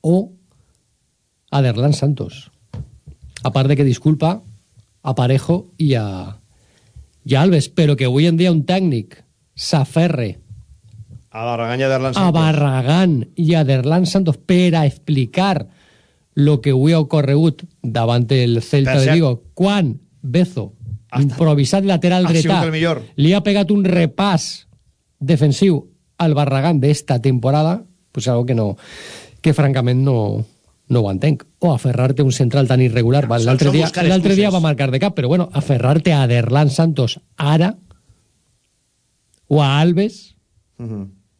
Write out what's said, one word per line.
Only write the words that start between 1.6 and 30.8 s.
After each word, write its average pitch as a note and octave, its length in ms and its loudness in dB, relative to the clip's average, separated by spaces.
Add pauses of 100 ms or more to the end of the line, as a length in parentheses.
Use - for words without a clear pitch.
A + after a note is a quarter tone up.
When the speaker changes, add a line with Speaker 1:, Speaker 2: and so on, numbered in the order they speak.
Speaker 1:
Santos. - 580 -4 (920)
A B2+ 100 -4
part C3+ 160 0
de C#3+ 80 2
que C#3+ 80 2
disculpa D#3 580 0 (600)
a C3 120 -6
Parejo C3+ 640 -2
i C#3+ 180 0
a, G2 440 -8 (880)
i - 80 -2
a C3+ 80 2
Alves, D#3+ 260 2
però D3 280 0
que C3 100 -2
avui C3+ 200 2
en E3+ 120 2
dia F3+ 160 2
un D3+ 100 0
tècnic F3 600 -4 (300)
s'aferre C3+ 840 -2 (960)
Speaker 2:
A A2+ 120 -12
Barragán A#2+ 360 -4
i - 20 -2
a C3+ 80 0
Aderlan C3 200 -2
Speaker 1:
a B2 40 -6
Speaker 2:
Santos. F#3 260 2
Speaker 1:
Barragán D3+ 720 2 (240)
i E3+ 180 2
a E3 120 2
Aderlan C#3 400 0
Santos F3+ 320 0
per F3+ 380 2
a D#3 100 2
explicar D3+ 800 -2 (680)
lo C#3+ 280 2
que C#3+ 100 0
avui C3+ 220 4
ha D#3+ 60 2
ocorregut D3 640 0 (180)
davant A#2 500 0
el A#2+ 300 2
Celta C3+ 300 0
Speaker 2:
Per C#3+ 80 2
Speaker 1:
de C3 60 2
Speaker 2:
cert, D#3 100 4
Speaker 1:
Vigo, C3+ 260 0 (100)
quan F#3 460 -2 (260)
Bezo, C#3+ 440 -2 (420)
Speaker 2:
ha B2+ 80 -6
estat, C#3 140 0
Speaker 1:
improvisat D3+ 520 0
lateral F3+ 420 0
Speaker 2:
ha E3+ 40 0
sigut E3 160 2
Speaker 1:
dretà, E3 160 2
Speaker 2:
el E3 80 -2
millor. D#3 300 -2 (160)
Speaker 1:
li D#3 180 2
ha G3+ 80 2
pegat G3+ 320 0
un G3+ 80 2
repàs F3+ 840 -2 (500)
defensiu D3 680 0 (280)
al D#3+ 220 0
Barragán C#3 400 0
d'esta C#3 420 0
temporada, C#3 640 0 (300)
pues A#2 160 -6
algo B2 180 0
que B2+ 80 -2
no, G#2+ 220 -2 (640)
que D#3+ 120 2
francament C3 520 0
no, A2 400 0 (420)